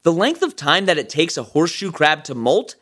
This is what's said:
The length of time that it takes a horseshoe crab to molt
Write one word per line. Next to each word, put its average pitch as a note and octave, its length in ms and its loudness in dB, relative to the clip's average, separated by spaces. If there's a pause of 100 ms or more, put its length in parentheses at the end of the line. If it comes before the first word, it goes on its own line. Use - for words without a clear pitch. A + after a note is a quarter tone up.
The E3 100 4
length A3 300 0
of - 140 -2
time E3+ 320 0
that E3+ 100 2
it C#3+ 100 -4
takes D#3+ 300 -2
a B2+ 60 -6
horseshoe E3+ 480 -2
crab D3+ 340 2
to C3 100 -10
molt B2 460 0